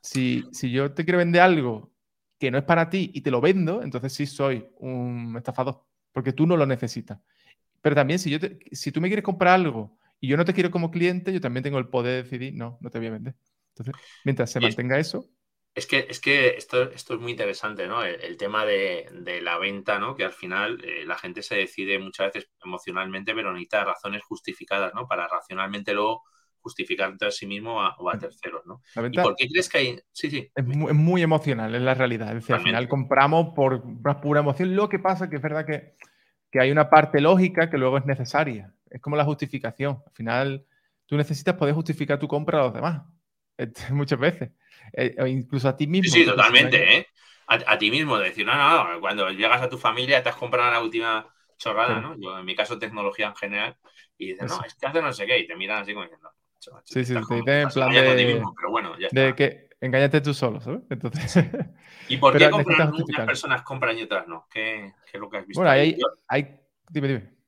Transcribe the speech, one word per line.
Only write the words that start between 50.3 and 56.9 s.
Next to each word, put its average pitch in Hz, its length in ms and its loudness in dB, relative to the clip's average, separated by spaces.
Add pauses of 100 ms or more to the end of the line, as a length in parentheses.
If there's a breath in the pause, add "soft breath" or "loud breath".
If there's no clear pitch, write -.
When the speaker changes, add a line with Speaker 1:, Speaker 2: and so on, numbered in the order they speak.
Speaker 2:
has - 60 -10
comprado 123 360 0
la 117 100 2
última 113 500 -2 (260)
chorrada, 113 360 0
Speaker 1:
Claro. 107 140 -6
Speaker 2:
¿no? 160 120 -12
Yo, 95 180 -10
en 92 60 -12
mi 92 120 -6
caso, 107 220 -4
tecnología 104 500 -6
en 101 80 -12
general, 104 420 -8 (400 soft breath)
y 92 140 -10
dices, 98 140 -10
Speaker 1:
Eso. - 20 -8
Speaker 2:
"No, - 160 -8
es - 100 -18
que - 120 -10
hace 151 160 0
no 139 100 -2
sé 101 140 -6
qué", 123 120 2
y - 80 -2
te 85 100 -12
miran 101 260 -6
así 101 100 -10
como 95 120 -10
diciendo, - 260 -20 (240)
"Macho, - 180 -20
macho, - 220 -20